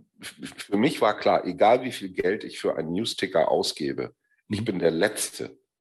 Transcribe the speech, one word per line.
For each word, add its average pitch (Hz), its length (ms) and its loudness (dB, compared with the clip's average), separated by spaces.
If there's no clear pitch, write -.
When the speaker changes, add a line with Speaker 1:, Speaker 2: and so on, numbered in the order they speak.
Speaker 1:
f-, - 140 -16
für - 200 -4
mich 135 240 2
war 107 160 4
klar, 90 300 2
egal 107 380 4
wie 123 80 -6
viel 98 180 -10
Geld 90 320 -2
ich 87 160 -12
für - 180 -2
einen 80 160 -4
Newsticker - 580 0
ausgebe, 69 640 -2
ich 104 120 -2
Speaker 2:
Mhm. - 20 -6
Speaker 1:
bin 107 160 -2
der 82 100 4
Letzte, - 640 -2